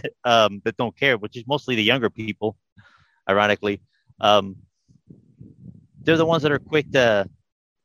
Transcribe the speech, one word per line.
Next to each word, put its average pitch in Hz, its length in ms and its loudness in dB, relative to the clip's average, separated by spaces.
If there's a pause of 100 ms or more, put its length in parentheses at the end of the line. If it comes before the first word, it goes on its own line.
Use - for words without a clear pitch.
(100)
<laughs> - 140 -16
um, 107 400 2
that 113 140 -4
don't 117 200 -6
care, 135 200 0
which 104 180 -14
is 117 100 -14
mostly 131 300 -6
the 110 80 0
younger 117 240 2
people, 107 480 -8 (720)
ironically, 104 540 0 (400)
um, 101 340 2 (1500)
they're 160 140 2
the 160 80 2
ones 160 180 0
that 147 80 0
are 143 80 0
quick - 340 -4
to, 110 360 2 (560)